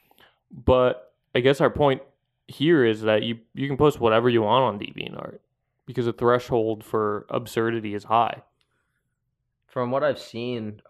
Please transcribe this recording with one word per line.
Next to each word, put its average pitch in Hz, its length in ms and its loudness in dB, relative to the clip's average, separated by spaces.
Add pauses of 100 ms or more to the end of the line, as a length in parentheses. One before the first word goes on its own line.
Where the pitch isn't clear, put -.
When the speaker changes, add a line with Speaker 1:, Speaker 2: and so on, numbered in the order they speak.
(500)
Speaker 1:
But 127 640 2 (200)
I 127 60 2
guess 139 220 4
our 127 80 4
point 139 320 0 (440)
here 151 380 2
is 110 180 2
that 107 200 2
you, 117 160 -6 (160)
you 139 140 -6
can 135 100 -4
post 147 220 2
whatever 117 280 4
you 117 140 4
want 120 220 2
on 104 140 -2
DeviantArt - 600 -12 (480)
because 123 200 -4
the 117 60 0
threshold 120 720 0
for 104 460 -4
absurdity 113 640 -4
is 104 100 -10
high. 113 380 0 (1200)
Speaker 2:
From 123 240 -6
what 139 140 -2
I've 139 140 0
seen, 117 720 -10